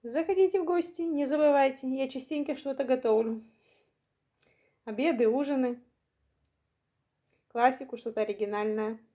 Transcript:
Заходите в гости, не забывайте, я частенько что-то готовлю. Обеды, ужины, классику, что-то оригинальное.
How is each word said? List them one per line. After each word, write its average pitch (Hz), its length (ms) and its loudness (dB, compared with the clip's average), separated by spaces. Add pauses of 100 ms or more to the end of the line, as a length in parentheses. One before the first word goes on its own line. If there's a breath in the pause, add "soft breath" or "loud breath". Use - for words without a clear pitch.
Заходите 370 580 2
в 330 40 -4
гости, 339 360 -2
не 302 240 0
забывайте, 277 640 2
я 262 200 -2
частенько 285 480 -6
что-то 277 280 -6
готовлю. 226 600 0 (1400 soft breath)
Обеды, 233 420 0
ужины, 254 540 0 (1700)
классику, 262 500 0
что-то 226 240 -4
оригинальное. 214 760 -4 (160)